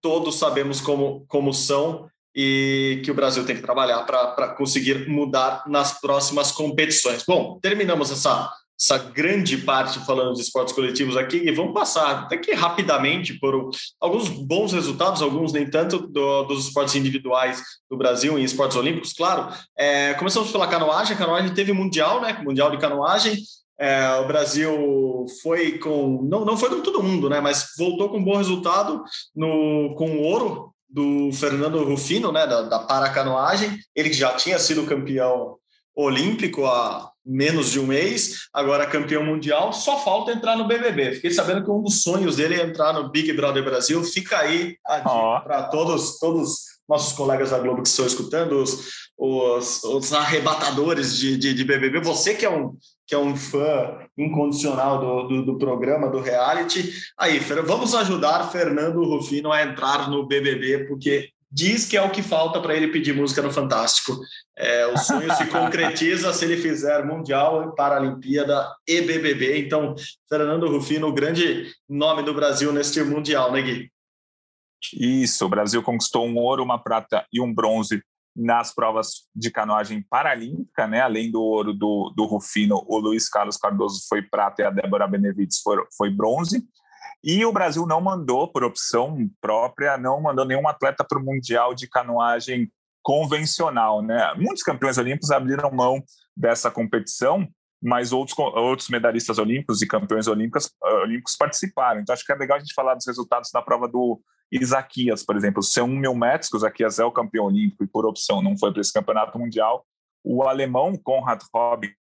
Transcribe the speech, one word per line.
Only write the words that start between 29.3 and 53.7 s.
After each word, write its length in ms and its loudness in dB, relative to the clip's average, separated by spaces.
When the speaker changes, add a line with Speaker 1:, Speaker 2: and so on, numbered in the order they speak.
Speaker 1:
no, 600 0
com 220 0
o 20 0
ouro 520 0
do 440 0
Fernando 500 0
Rufino, 480 0
né? 160 2
Da, 160 2
da 180 0
paracanoagem. 960 0
Ele 140 0
que 40 0
já 200 2
tinha 240 0
sido 280 0
campeão 720 0
olímpico 680 0
há 460 0
menos 440 2
de 100 0
um 60 0
mês, 680 0
agora 340 2
campeão 380 0
mundial, 480 0
só 260 0
falta 340 0
entrar 240 0
no 100 -2
B 120 2
B 140 0
B. 220 0
Fiquei 160 -2
sabendo 340 0
que 60 -4
um 120 0
dos 200 0
sonhos 340 0
dele 240 0
é 40 2
entrar 280 0
no 180 -4
Big 220 0
Brother 320 0
Brasil. 400 0
Fica 340 -2
aí 380 0
a 120 0
dica 120 -2
Speaker 2:
Ó. 300 2
Speaker 1:
pra 240 -2
todos, 560 0
todos 500 -2
nossos 260 0
colegas 360 0
da 80 2
Globo 240 0
que 60 2
estão 180 2
escutando, 560 0
os, 540 -6
os, 680 0
os 280 -2
arrebatadores 1040 0
de, 200 0
de, 180 0
de 100 -2
B 140 2
B 120 2
B. 100 0
Você 340 2
que 100 -2
é 60 4
um, 260 -2
que 80 -4
é 40 2
um 180 0
fã 640 0